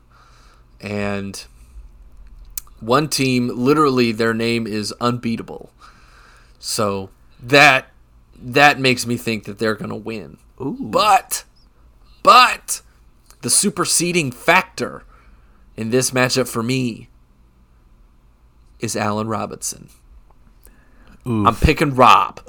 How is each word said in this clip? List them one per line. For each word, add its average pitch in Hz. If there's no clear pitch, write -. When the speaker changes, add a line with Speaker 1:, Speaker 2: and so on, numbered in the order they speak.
Speaker 1:
and 101
one 135
team, 127
literally, 127
their 113
name 113
is 104
unbeatable. 117
So 98
that, 131
that 139
makes 127
me 117
think 110
that 101
they're 110
gonna 110
win. 104
Speaker 2:
Ooh. 147
Speaker 1:
But, 190
but 226
the 123
superseding 170
factor -
in 110
this 123
matchup 127
for 120
me 123
is 113
Allen 107
Robinson. -
Speaker 2:
Oof. 110
Speaker 1:
I'm 110
picking 147
Rob. 113